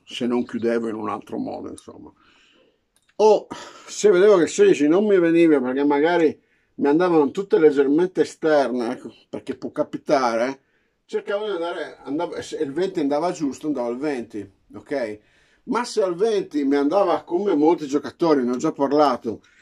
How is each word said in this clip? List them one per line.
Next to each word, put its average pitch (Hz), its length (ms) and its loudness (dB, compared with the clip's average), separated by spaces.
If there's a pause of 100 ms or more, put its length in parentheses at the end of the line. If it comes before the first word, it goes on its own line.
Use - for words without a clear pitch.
se - 220 -8
non 120 180 -2
chiudevo 117 440 -4
in 107 60 -8
un 107 140 -8
altro 104 300 -10
modo, 95 300 -10
insomma. - 440 -20 (1040)
O 208 300 4 (400)
se - 240 0
vedevo 196 260 6
che 170 80 6
il - 40 0
sedici 185 380 4
non 185 200 2
mi 196 120 4
veniva, 165 420 4
perché 127 240 -2
magari 147 540 2 (360)
mi 139 140 -2
andavano 160 420 2
tutte - 280 0
leggermente 151 640 4
esterne, 127 720 0
ecco, - 200 -14 (180)
perché - 260 -10
può 127 140 -12
capitare, 135 920 -2 (460)
cercavo 208 400 -6
di 208 60 -6
andare, 170 500 -8
andavo, 151 400 -6
se - 140 -12
il 147 160 -4
venti 180 280 -4
andava 147 320 -2
giusto, 147 360 -6
andavo 127 200 -4
al 120 80 -6
venti, 120 520 -8 (260)
ok? 107 440 -8 (460)
Ma 233 200 -4
se 240 180 -4
al 185 120 -2
venti 185 500 -2
mi 139 120 0
andava, 160 480 0
come 196 300 -2
molti 156 320 2
giocatori, 139 580 0
ne 123 80 -2
ho 127 40 -4
già 151 160 -4
parlato, 135 680 0 (220)